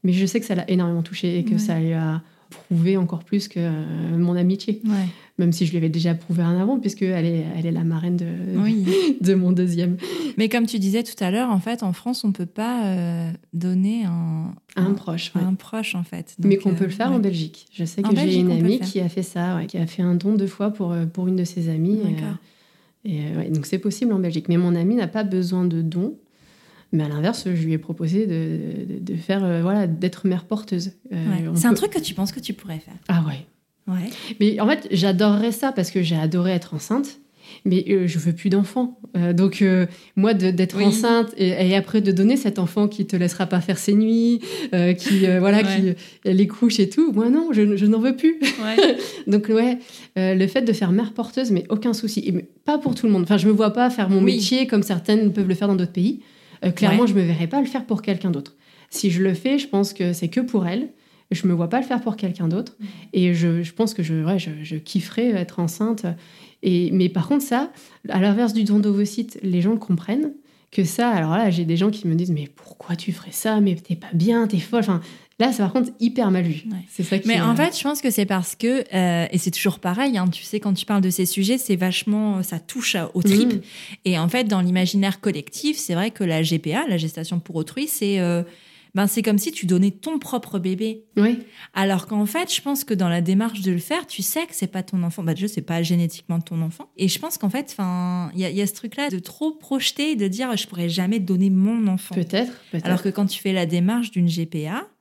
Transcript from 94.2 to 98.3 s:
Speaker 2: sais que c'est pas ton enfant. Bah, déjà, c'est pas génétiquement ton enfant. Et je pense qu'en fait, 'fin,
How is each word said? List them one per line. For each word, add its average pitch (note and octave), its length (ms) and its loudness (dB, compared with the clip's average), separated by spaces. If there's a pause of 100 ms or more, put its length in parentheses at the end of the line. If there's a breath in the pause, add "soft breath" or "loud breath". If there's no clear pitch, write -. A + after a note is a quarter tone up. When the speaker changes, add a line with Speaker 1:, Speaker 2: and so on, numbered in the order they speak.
Speaker 2:
sais D#4 240 -4
que E4 80 -18
c'est F#3 160 -4
pas F#3 140 -6
ton F#3 180 -2
enfant. E3+ 220 -4
Bah, D#3+ 100 0
déjà, F#3 140 -4
c'est F#3 140 -6
pas E3+ 200 -2
génétiquement E3+ 560 0
ton E3 240 -4
enfant. - 340 -8
Et F#3+ 120 0
je - 100 -2
pense E4 180 -6
qu'en G3 140 -2
fait, C#4 220 -6
'fin, F3+ 640 -4